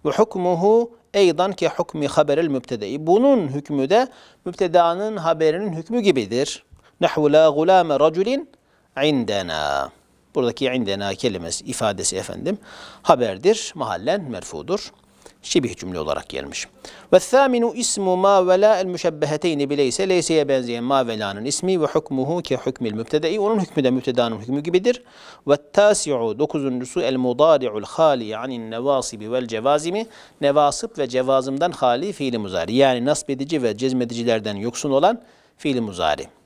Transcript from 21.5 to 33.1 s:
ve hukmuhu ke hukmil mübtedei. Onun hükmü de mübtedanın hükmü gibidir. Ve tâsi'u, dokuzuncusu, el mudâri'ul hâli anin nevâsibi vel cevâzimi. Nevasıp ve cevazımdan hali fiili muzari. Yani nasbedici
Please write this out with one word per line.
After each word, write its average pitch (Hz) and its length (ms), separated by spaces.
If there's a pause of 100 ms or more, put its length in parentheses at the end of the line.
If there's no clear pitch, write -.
ve 151 40
hukmuhu 143 560
ke 143 140
hukmil 120 380
mübtedei. 151 460
Onun 208 200
hükmü 160 240
de 127 80
mübtedanın 120 480
hükmü 123 200
gibidir. 185 440 (440)
Ve 143 100 (160)
tâsi'u, 139 680
dokuzuncusu, 139 640
el 131 140
mudâri'ul 127 680
hâli 120 540
anin 117 340
nevâsibi 117 600
vel 127 160
cevâzimi. 151 600 (340)
Nevasıp 143 580
ve 135 100
cevazımdan 135 640
hali 139 420
fiili 127 240
muzari. 95 380
Yani 127 300
nasbedici 139 580